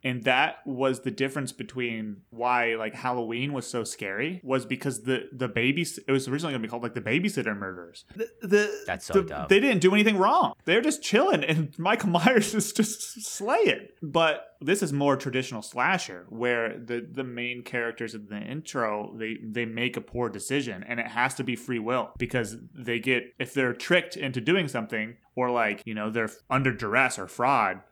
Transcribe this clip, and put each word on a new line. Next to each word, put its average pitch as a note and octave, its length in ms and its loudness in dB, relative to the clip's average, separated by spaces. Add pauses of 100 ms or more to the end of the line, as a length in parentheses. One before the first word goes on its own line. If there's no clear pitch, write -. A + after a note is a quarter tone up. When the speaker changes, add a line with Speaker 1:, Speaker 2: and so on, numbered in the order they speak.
Speaker 1:
And B2+ 220 -2
that C3 400 4
was C3 360 0
the B2+ 100 -2
difference C3 400 -4
between A2 680 -6 (120)
why, A#2+ 460 2
like, A2 180 -4
Halloween B2 580 -2
was B2+ 160 -4
so A#2+ 160 -4
scary, A2 600 -4
was C3 200 0
because C3 400 -4
the, B2+ 300 0
the B2 160 -4
babys-, C#3 480 0 (100)
it C3+ 40 2
was C3+ 160 2
originally D3 260 -2
gonna A#2+ 80 -4
be A2 80 -6
called, A#2 140 -6
like, A#2 100 -6
the A#2 80 -4
Babysitter A#2 560 0
Murders. F2+ 480 -10 (100)
The, A3 140 -6 (140)
the, G#3 420 2
Speaker 2:
That's - 220 -4
so - 80 -6
Speaker 1:
the, G3 80 6
Speaker 2:
dumb. D2 260 -6
Speaker 1:
they G3 100 8
didn't A#3+ 220 4
do F#3 120 8
anything G#3 240 6
wrong. G3 360 6 (120)
They're G3 160 6
just D4+ 200 0
chilling, C4 420 4
and D3+ 360 0
<laughs> - 0 -
Michael G#3 300 2
Myers G#3 440 6
is G#3 200 0
just - 520 -2
slaying. D4 600 0 (160)
But D#3+ 580 0
this F#3 220 2
is D3 100 -2
more C#3+ 240 4
traditional B2+ 460 -4
slasher, B2 680 -2
where A#2 480 0
the, A#2+ 340 -6
the C3 120 -6
main B2 400 -8
characters A#2 500 -4
in G#2 140 -12
the G#2 120 -10
intro, A2+ 760 -4
they, A2+ 260 -6
they A2+ 220 -2
make A#2 320 -2
a A2+ 40 -6
poor A#2+ 280 -4
decision, G#2 580 -4
and A#2 120 -6
it A2+ 80 -4
has B2 280 0
to C3+ 80 -4
be A#2+ 120 -2
free A#2 240 -4
will, A#2 400 -2
because A#2+ 360 -2 (180)
they A#2+ 260 -4
get, B2 400 0
if B2+ 160 -4
they're B2+ 180 2
tricked E3+ 420 0
into C3 260 -4
doing E3 260 2
something, A2+ 500 -6 (180)
or, B2+ 140 0
like, A2 360 0
you A2+ 100 -8
know, G#2+ 160 -4
they're A2 180 0 (220)
under C3 200 4
duress A#2 460 0
or F#2+ 100 -8
fraud A2+ 540 2 (100)